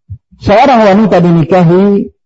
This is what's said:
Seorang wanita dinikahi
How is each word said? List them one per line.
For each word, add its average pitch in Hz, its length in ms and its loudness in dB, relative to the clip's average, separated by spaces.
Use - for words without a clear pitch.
Seorang 233 480 0
wanita 196 360 0
dinikahi 175 920 0